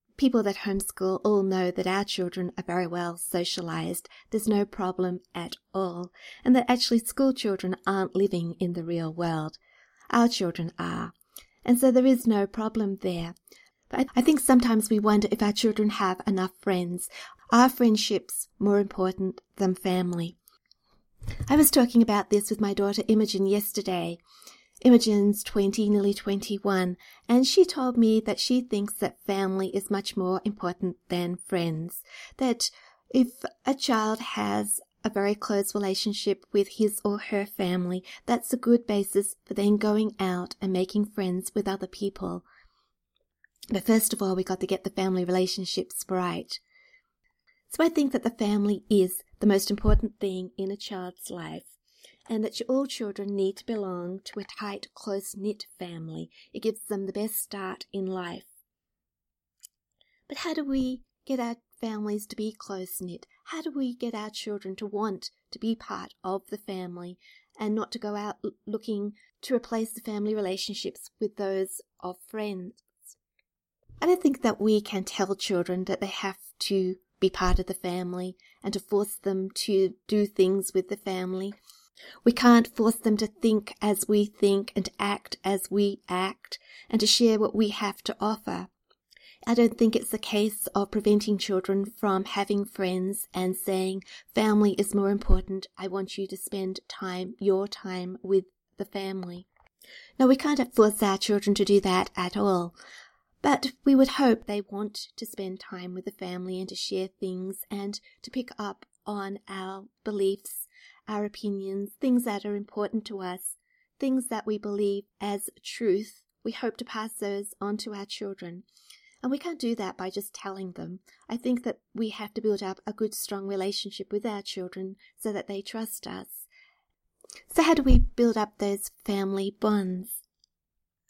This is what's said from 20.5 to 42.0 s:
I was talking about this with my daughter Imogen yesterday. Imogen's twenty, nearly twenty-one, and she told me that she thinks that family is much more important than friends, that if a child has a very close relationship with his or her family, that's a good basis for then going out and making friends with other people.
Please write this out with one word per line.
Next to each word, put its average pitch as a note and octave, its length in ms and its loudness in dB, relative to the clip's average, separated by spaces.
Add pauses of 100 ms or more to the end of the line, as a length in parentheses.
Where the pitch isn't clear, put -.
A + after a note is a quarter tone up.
I C4+ 80 4
was D4+ 140 8
talking A#3+ 320 6
about G#3 280 2
this G#3 200 2
with G#3 100 -2
my G3+ 140 0
daughter G3+ 340 0
Imogen G#3+ 380 2
yesterday. F#3 720 -2 (640)
Imogen's G#3 640 6
twenty, G3+ 440 0
nearly G3+ 280 4
twenty-one, G3 800 -2 (320)
and B3+ 180 6
she F#4+ 160 8
told B3+ 320 0
me A3 240 6
that A3 200 -2
she B3+ 200 2
thinks G#3 360 -4
that - 300 -6
family F#3+ 440 0
is G3+ 220 -6
much G3+ 260 -4
more F#3 260 0
important F3+ 540 -4 (120)
than F3 280 -2
friends, E3+ 640 -4 (360)
that B3 340 0 (400)
if B3 340 2 (200)
a C4+ 100 2
child A3 440 0
has G#3 640 -2 (220)
a F3+ 60 -2
very G3+ 260 0
close G3+ 400 -2
relationship G3+ 760 -2
with G3+ 160 2 (100)
his G#3 280 2
or G#3 140 0
her G3+ 260 -2
family, F3+ 580 -2 (220)
that's A#3+ 260 0
a B3+ 60 2
good A#3+ 300 4
basis G3+ 480 0 (100)
for - 80 -10
then G#3 240 4
going G#3+ 420 2
out F3+ 400 -2
and F#3+ 140 -2
making F#3 320 0
friends F#3 480 -4
with G3+ 140 -2
other G3 200 -4
people. F#3 560 -6 (1200)